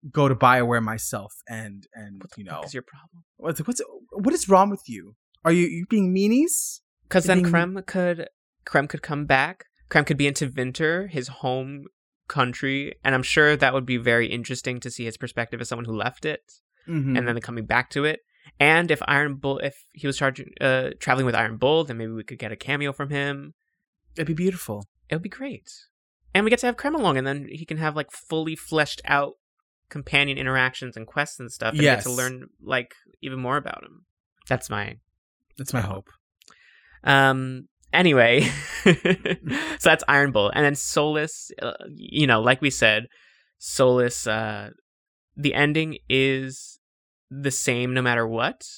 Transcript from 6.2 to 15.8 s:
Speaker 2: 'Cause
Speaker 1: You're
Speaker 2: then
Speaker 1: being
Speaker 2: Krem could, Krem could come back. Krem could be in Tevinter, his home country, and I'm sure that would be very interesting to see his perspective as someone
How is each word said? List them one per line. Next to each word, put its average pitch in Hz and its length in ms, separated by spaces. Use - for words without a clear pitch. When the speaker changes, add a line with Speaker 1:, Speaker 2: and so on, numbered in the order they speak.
Speaker 2:
'Cause 175 180
Speaker 1:
You're 185 100
Speaker 2:
then 180 80
Speaker 1:
being 170 100
Speaker 2:
Krem 180 320
could, 175 420
Krem 147 220
could - 140
come 147 240
back. 143 400
Krem 147 160
could 151 100
be 143 100
in 143 80
Tevinter, 151 760
his 139 180
home 135 560
country, 135 680
and 135 100
I'm 131 80
sure 151 340
that 131 180
would 135 100
be 123 140
very 120 280
interesting 123 540
to 123 100
see 120 140
his 113 140
perspective 120 420
as 120 80
someone 117 160